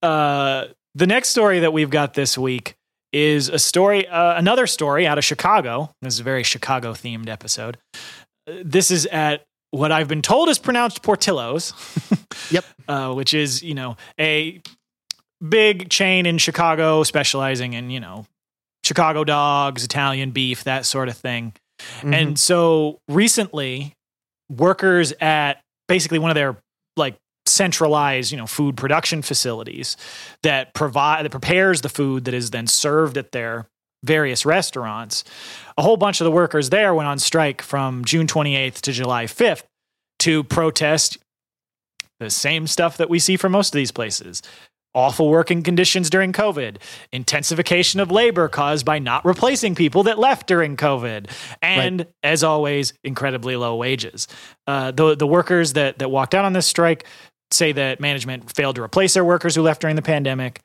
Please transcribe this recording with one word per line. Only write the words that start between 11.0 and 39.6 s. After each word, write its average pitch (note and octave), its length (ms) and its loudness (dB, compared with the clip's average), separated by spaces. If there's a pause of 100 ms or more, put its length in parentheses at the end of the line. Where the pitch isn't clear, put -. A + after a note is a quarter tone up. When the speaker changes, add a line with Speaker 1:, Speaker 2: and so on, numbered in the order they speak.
Speaker 1:
Portillo's. D#3+ 760 -2
<laughs> - 60 -18 (680)
Speaker 2:
Yep. F3 140 0 (220)
Speaker 1:
Uh, C3+ 260 -4
which C3 220 -2
is, C#3+ 260 0
you E3 140 -8
know, B2+ 200 -8 (240)
a D#3 400 -2 (880)
big G3 420 4
chain F#3 360 2
in E3 140 2
Chicago D#3+ 640 2
specializing C3+ 680 -2
in, B2 180 -8
you C3 80 -6
know, G#2 260 -14 (580)
Chicago D#3 400 2
dogs, C#3+ 600 0
Italian C3+ 480 -2
beef, B2+ 320 -4
that C3 220 -4
sort C3 240 -2
of A#2 80 -10
thing. A#2 360 -8 (460)
Speaker 2:
Mm-hmm. C#3+ 140 -2
Speaker 1:
And D3+ 260 0
so E3 680 2
recently, D3 840 0 (560)
workers F3 640 2 (100)
at D3+ 400 0 (260)
basically E3 300 0
one D#3+ 140 0
of D#3+ 40 2
their, C#3 220 0 (400)
like, C#3 200 -2 (280)
centralized, D3 840 2
you D3 60 -8
know, A2+ 100 -10
food C#3+ 300 -2
production D3+ 440 -2
facilities A#2+ 720 -6 (460)
that C3+ 320 0
provide, D3+ 520 0
that D3 40 -4
prepares F3+ 520 2
the C3+ 80 -4
food C3 360 -2
that B2+ 80 -6
is A#2+ 160 -4
then A#2 160 -8
served D3+ 520 0
at C3 140 -10
their A#2 360 -8 (360)
various C#3+ 400 0
restaurants. A#2 800 -2 (540)
A D3 60 0
whole G#3+ 140 6
bunch G3 220 2
of E3+ 60 2
the E3 60 4
workers D#3 400 2
there G3 240 4
went D3+ 140 0
on C#3+ 100 -4
strike D3+ 420 0
from C3 440 -4
June D#3+ 200 2
twenty-eighth C#3+ 580 -2
to C#3+ 80 -4
July B2 360 -2
fifth G3 380 0 (540)